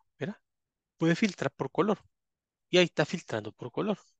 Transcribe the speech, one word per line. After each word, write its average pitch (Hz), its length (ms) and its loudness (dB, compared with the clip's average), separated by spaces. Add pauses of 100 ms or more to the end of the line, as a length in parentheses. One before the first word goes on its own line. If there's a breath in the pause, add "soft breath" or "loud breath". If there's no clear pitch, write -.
(180)
¿verdad? 190 180 -6 (640)
Puede 165 180 2
filtrar 180 360 -2
por 135 180 -6
color. 190 280 0 (720)
Y 180 80 4
ahí 180 80 8
está 156 200 0
filtrando 110 460 -6
por - 200 -12
color. 196 260 -4 (220)